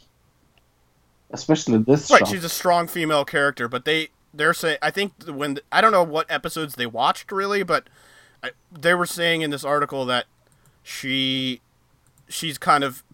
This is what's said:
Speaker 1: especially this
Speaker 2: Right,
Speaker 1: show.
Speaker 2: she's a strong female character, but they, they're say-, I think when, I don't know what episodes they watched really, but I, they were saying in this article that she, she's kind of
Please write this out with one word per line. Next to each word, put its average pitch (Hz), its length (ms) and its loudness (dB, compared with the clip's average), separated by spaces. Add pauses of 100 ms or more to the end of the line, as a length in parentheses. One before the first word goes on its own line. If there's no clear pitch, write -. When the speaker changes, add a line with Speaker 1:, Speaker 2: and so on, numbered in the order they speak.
(1300)
Speaker 1:
especially 151 480 2
this 135 320 4
Speaker 2:
Right, 214 160 6
Speaker 1:
show. 202 60 -2
Speaker 2:
she's 175 120 -4
a 170 40 -4
strong 170 380 2
female 156 380 0
character, 139 440 0
but 123 160 -6
they, 156 240 0 (240)
they're 151 220 2
say-, 156 260 -2
I 151 100 -2
think 196 220 -2 (140)
when, 143 320 -4 (140)
I 160 100 2
don't 220 100 4
know 185 120 6
what 160 260 -2
episodes 156 440 -4
they 123 120 -4
watched 120 460 -2
really, 202 300 -2
but 165 260 -2 (540)
I, 127 80 -10 (220)
they 170 220 2
were 175 120 0
saying 170 360 0
in 151 80 -2
this 139 140 -6
article 143 420 -2
that 123 180 0 (580)
she, 131 760 -4 (720)
she's 156 260 -8
kind 147 280 2
of 131 180 -6 (120)